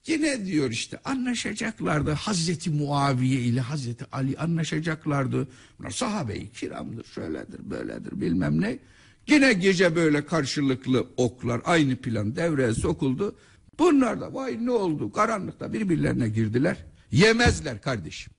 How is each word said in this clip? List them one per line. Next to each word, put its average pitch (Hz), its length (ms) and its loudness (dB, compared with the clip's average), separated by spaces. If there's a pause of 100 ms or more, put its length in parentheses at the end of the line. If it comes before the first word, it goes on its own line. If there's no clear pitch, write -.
Yine 285 400 -2
diyor 147 240 0
işte - 340 -8
anlaşacaklardı. 226 1080 -2
Hazreti 170 580 -2
Muaviye 139 680 2
ile 120 200 2
Hazreti 123 520 -6
Ali 135 260 -2
anlaşacaklardı. 156 1080 -2 (300)
Bunlar - 120 -10
sahabe-i 139 600 -4
kiramdır, - 520 -10
şöyledir, - 680 -10
böyledir, - 500 -8
bilmem 90 400 2
ne. 208 180 0 (500)
Yine 269 240 6
gece 180 440 4
böyle 147 300 4
karşılıklı 131 800 0 (100)
oklar, 123 480 0
aynı 151 320 4
plan 110 400 -4
devreye 135 380 2
sokuldu. 156 600 -2 (420)
Bunlar 277 420 4
da, - 140 -10
"Vay 247 320 -6
ne 247 40 0
oldu?" 165 420 -2
Karanlıkta 202 600 -2
birbirlerine 143 560 0
girdiler. 113 480 0 (360)
Yemezler 180 680 4
kardeşim. - 580 -8